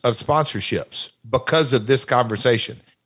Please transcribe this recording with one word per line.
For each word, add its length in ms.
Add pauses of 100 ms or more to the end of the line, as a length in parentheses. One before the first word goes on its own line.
of 100
sponsorships, 960 (180)
because 440
of 140
this 180
conversation. 760 (260)